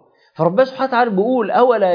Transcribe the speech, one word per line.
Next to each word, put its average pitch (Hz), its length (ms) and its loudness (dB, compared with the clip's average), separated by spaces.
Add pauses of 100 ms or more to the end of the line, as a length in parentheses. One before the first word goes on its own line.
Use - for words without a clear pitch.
(340)
فربنا 185 300 2
سبحانه 269 240 -6
وتعالى 240 220 0
بيقول: 208 400 -2
"أولا 214 440 2